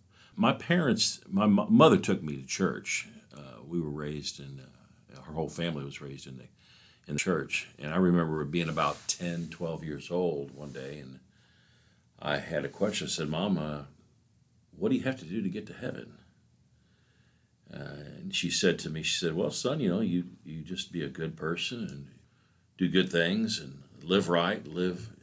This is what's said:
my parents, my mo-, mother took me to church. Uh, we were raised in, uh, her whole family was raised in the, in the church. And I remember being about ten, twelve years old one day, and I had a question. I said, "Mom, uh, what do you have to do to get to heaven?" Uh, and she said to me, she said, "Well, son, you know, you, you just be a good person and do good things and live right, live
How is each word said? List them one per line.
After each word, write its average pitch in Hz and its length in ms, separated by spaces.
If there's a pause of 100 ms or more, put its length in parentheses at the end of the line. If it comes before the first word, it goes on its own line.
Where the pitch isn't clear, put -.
(340)
my 117 180
parents, - 760
my 98 180
mo-, 101 220
mother 123 280
took 92 280
me 71 120
to 65 100
church. - 600 (280)
Uh, 65 280
we 85 160
were 78 100
raised 73 500
in, 69 200
uh, - 640
her 73 100
whole 78 160
family 80 360
was 69 160
raised 69 260
in 67 120
the, 60 60 (600)
in 76 80
the 73 60
church. - 480 (100)
And 76 140
I 85 60
remember 85 460
being 80 240
about 78 280 (100)
ten, 85 420
twelve 82 360
years 73 260
old 80 460
one 71 160
day, 69 260
and 65 220 (1000)
I 73 200
had 76 260
a 69 40
question. 98 380
I - 40
said, 78 180
"Mom, 87 300
uh, 76 240 (920)
what 107 140
do 131 60
you - 80
have 131 160
to - 40
do 90 160
to 95 80
get 101 180
to - 80
heaven?" - 400 (1600)
Uh, - 60 (420)
and 95 140
she 87 160
said 85 300
to 80 100
me, 78 120
she - 160
said, 82 160
"Well, 107 160
son, 143 300
you 110 80
know, 90 120
you, 90 240 (200)
you 80 180
just 85 300
be 85 100
a 71 60
good 80 280
person 87 520
and 69 200 (680)
do 92 120
good 92 220
things 95 480
and 71 240 (200)
live 90 260
right, 87 380
live 90 440 (120)